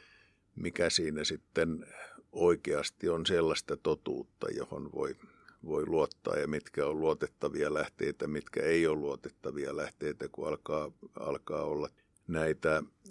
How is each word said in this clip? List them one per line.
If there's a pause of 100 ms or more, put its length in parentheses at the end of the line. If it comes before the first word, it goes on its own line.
(560)
mikä
siinä
sitten (460)
oikeasti
on
sellaista
totuutta,
johon
voi, (480)
voi
luottaa
ja
mitkä
on
luotettavia
lähteitä,
mitkä
ei
ole
luotettavia
lähteitä,
kun
alkaa, (280)
alkaa
olla (400)
näitä (280)